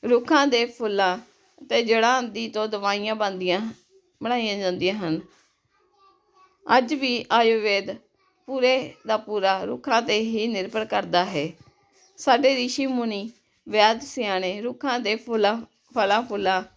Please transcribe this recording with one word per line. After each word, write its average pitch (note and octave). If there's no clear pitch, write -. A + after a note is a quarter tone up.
ਰੁੱਖਾਂ B3
ਦੇ A#3+
ਫੁੱਲਾਂ G3+
ਅਤੇ A#3
ਜੜ੍ਹਾਂ A#3
ਦੀ A3+
ਤੋਂ G#3+
ਦਵਾਈਆਂ G#3
ਬਣਦੀਆਂ, G3
ਬਣਾਈਆਂ A3+
ਜਾਂਦੀਆਂ F#3
ਹਨ। F3
ਅੱਜ B3+
ਵੀ B3+
ਆਯੁਰਵੇਦ A3
ਪੂਰੇ B3+
ਦਾ G#3+
ਪੂਰਾ F#3+
ਰੁੱਖਾਂ A#3
'ਤੇ A3+
ਹੀ A3
ਨਿਰਭਰ A3
ਕਰਦਾ F#3
ਹੈ। E3
ਸਾਡੇ C4
ਰਿਸ਼ੀ B3
ਮੁਨੀ, A3+
ਵੈਦ G#3+
ਸਿਆਣੇ G3+
ਰੁੱਖਾਂ B3
ਦੇ G#3+
ਫੁੱਲਾਂ, A3+
ਫਲਾਂ G#3
ਫੁੱਲਾਂ G3